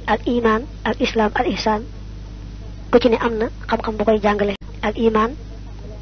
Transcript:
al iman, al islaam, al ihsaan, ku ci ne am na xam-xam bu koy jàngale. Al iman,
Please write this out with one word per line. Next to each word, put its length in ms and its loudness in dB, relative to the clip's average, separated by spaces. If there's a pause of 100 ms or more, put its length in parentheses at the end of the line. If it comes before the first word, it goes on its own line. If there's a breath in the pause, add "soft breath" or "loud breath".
al 200 2
iman, 360 4 (220)
al 160 0
islaam, 340 2
al 180 2
ihsaan, 300 0 (1080)
ku 80 8
ci 100 4
ne 120 2
am 180 0
na 80 0 (220)
xam-xam 280 -2
bu 80 2
koy 180 6
jàngale. 320 2 (280)
Al 140 0
iman, 340 4 (720)